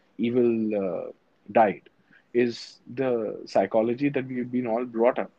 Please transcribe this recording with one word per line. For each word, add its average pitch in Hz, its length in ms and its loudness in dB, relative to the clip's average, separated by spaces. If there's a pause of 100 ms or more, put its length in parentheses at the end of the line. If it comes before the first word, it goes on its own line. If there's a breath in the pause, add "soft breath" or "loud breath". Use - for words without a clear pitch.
(180)
evil, 120 320 2 (340)
uh, 87 260 -6 (400)
died, 107 320 4 (500 soft breath)
is 120 460 -2 (160)
the 117 520 -2
psychology 117 640 2
that 131 180 -2
we've 123 260 -6
been 123 140 -2
all 117 180 -2
brought 120 340 2
up - 200 -6